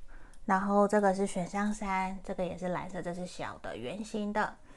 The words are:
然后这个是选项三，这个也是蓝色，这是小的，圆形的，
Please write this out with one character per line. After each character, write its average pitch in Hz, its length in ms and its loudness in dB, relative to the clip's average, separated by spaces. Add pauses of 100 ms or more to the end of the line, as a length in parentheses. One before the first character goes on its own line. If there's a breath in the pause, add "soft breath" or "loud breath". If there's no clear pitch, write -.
(440 loud breath)
然 190 160 4
后 202 260 6
这 214 140 6
个 190 140 6
是 196 120 2
选 180 200 -2
项 208 260 0
三， 190 500 -2
这 196 120 -6
个 185 100 -2
也 170 120 -4
是 180 120 -4
蓝 147 200 -4
色， 156 120 -8
这 175 140 -4
是 180 100 -6
小 113 380 -8
的， 78 140 -8
圆 143 280 -6
形 208 280 -4
的， 208 220 0 (220 loud breath)